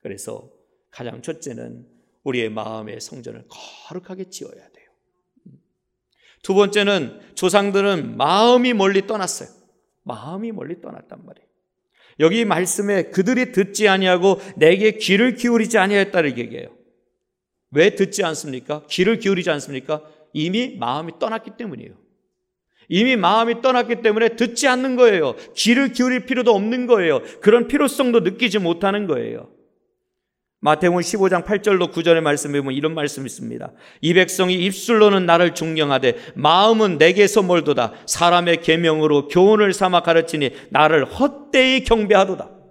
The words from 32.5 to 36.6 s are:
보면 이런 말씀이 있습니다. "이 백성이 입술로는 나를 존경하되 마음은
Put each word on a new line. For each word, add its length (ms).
보면 140
이런 200
말씀이 320
있습니다. 460
"이 140
백성이 500
입술로는 640
나를 280
존경하되 640
마음은 600